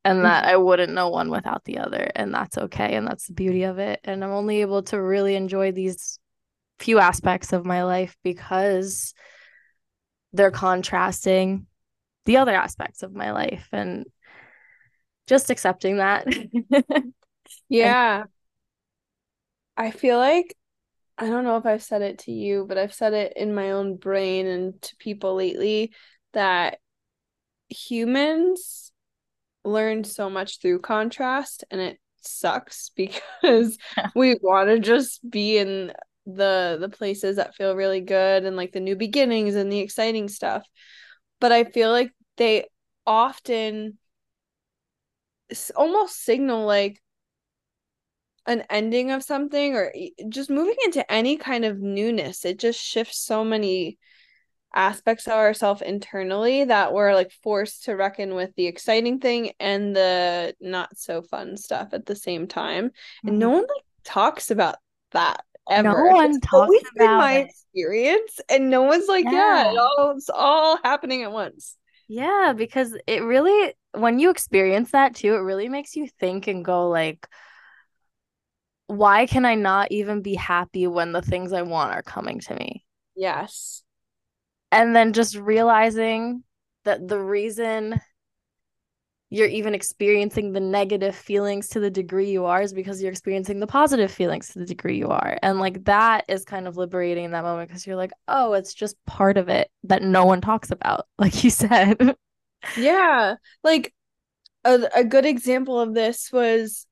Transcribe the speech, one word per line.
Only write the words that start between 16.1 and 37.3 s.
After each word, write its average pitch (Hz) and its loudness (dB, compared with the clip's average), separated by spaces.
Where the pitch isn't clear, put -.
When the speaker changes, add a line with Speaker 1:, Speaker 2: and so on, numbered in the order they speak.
Speaker 1:
<laughs> 254 0
Speaker 2:
Yeah. 226 2
I 226 -4
feel 240 2
like, 320 2
I 226 -6
don't 240 -2
know 233 0
if 226 -6
I've 214 0
said 208 -4
it 202 -6
to 240 -12
you, 202 -4
but 190 -6
I've 202 -4
said 214 -2
it 208 -2
in 208 -4
my 196 -4
own 196 -4
brain 190 -2
and 185 -6
to - -16
people 202 -6
lately, 214 -2
that 185 0
humans 302 -2
learn 220 -2
so 208 -8
much 190 -10
through 180 0
contrast, 254 -4
and 190 -8
it - -8
sucks - -8
<laughs> - -20
because 226 0
Speaker 1:
Yeah. 202 -4
Speaker 2:
we 254 4
wanna 196 4
just 240 0
be 208 0
in 190 -4
the, 185 0
the 190 -6
places 202 -6